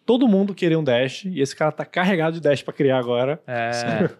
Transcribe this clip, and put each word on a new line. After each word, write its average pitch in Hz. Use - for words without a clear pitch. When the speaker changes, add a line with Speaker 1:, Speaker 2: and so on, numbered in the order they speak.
Speaker 1:
todo 254
mundo 196
querer 165
um 160
Dash, 131
e 180
esse 135
cara 156
tá 156
carregado 170
de 170
Dash 147
pra -
criar 131
agora. 123
Speaker 2:
É. 117
Speaker 3:
Sim, 117